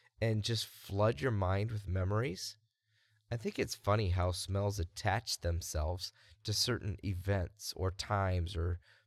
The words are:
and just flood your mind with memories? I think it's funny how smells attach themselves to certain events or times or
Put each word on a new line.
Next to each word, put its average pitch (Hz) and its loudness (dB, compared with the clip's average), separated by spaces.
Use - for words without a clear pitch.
and 110 2
just 113 -2
flood 107 0
your 135 2
mind 98 2
with 101 -4
memories? 104 0
I 123 -2
think 208 -4
it's - 0
funny 101 2
how 90 2
smells 98 0
attach - -2
themselves 85 -2
to 107 -2
certain 107 0
events 95 -2
or 95 0
times 92 0
or 85 -2